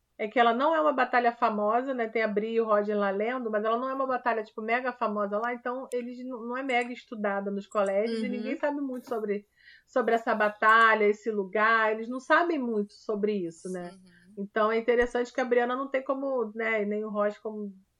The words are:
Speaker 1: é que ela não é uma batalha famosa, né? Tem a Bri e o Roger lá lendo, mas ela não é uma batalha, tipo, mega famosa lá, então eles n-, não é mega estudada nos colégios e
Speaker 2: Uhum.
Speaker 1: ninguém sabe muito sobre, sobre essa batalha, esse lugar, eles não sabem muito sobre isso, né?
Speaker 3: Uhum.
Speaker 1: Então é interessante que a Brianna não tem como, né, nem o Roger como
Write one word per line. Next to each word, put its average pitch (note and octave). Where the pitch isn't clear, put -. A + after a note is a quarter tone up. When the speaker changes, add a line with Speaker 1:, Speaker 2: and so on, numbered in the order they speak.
Speaker 1:
é A3
que A#3+
ela A#3
não D4
é D#4
uma D4+
batalha B3
famosa, A3+
né? A#3+
Tem A3+
a A3
Bri G#3
e A3+
o A3+
Roger G#3
lá G3+
lendo, A3+
mas G#3+
ela A#3
não C4
é C4+
uma C4+
batalha, A#3+
tipo, -
mega A#3+
famosa G#3
lá, A#3+
então B3
eles B3
n-, B3+
não A#3+
é C4
mega B3
estudada G3+
nos G3
colégios G#3+
e G#3+
Speaker 2:
Uhum. G3+
Speaker 1:
ninguém A3
sabe D4
muito B3+
sobre, G#3
sobre A3+
essa A3+
batalha, A3
esse G#3+
lugar, G#3+
eles A3+
não B3+
sabem D#4+
muito A3
sobre G#3
isso, F3+
né? F3+
Speaker 3:
Uhum. F#3
Speaker 1:
Então G#3+
é A3+
interessante A#3+
que C4+
a B3
Brianna A#3+
não C4+
tem C4
como, C4+
né, A3
nem G#3
o G#3+
Roger G#3
como G#3+